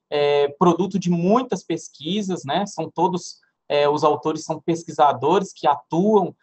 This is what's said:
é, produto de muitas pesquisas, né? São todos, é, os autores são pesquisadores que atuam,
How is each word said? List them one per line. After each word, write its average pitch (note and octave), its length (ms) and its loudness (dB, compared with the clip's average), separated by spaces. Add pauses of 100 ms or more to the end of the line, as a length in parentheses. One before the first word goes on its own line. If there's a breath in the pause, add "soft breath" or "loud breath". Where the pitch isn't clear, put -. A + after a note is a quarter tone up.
(100)
é, C#3+ 380 2 (100)
produto F#3 400 2
de F3 100 -4
muitas F#3+ 540 0
pesquisas, F3 800 -6
né? E3 220 -2
São D#3+ 240 -10
todos, F3 480 -4 (300)
é, D3 200 2
os D3 140 0
autores D3+ 400 0
são D#3 180 -8
pesquisadores D#3+ 920 0
que - 160 -2
atuam, F3 760 2